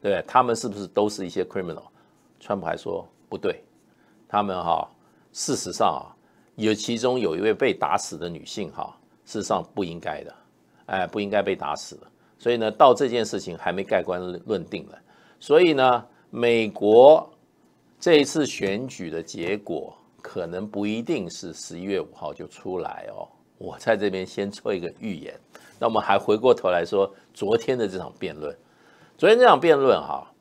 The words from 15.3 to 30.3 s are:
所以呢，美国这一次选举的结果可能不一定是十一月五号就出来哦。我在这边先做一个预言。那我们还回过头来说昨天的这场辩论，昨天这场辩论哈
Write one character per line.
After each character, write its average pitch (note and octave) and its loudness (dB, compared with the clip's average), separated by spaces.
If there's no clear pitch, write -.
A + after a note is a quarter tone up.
所 D3+ 4
以 F3 4
呢， B2+ 2
美 A#2 2
国 A#2+ 8
这 F3 4
一 D3 8
次 D3 -2
选 G#2 -4
举 F#2+ -12
的 E2 -8
结 F2+ -6
果 F2 -10
可 - -10
能 F#2 -8
不 G#2 -6
一 A2 -4
定 A#2 -6
是 E2 -14
十 - -16
一 F2+ -12
月 F#2+ -4
五 D2 -10
号 D2+ -12
就 E2 -16
出 F#2 -10
来 - -10
哦。 G1+ -14
我 F2+ -14
在 A2+ 2
这 G2+ 0
边 F#2+ -6
先 G2+ -6
做 G#2+ -6
一 F#2 -4
个 F2 -10
预 G#2 -8
言。 - -14
那 A#2+ 0
我 A2+ 0
们 G#2+ 0
还 G2 2
回 G#2 2
过 A#2+ 4
头 G#2 0
来 F2 0
说 G2 0
昨 G#2+ -2
天 B2+ -2
的 A2+ -2
这 F#2 -6
场 E2+ -12
辩 E2 -8
论， D2 -10
昨 F#3 4
天 A#3 6
这 B3+ 8
场 F#3 8
辩 D#3 6
论 C3 4
哈 C#2+ -8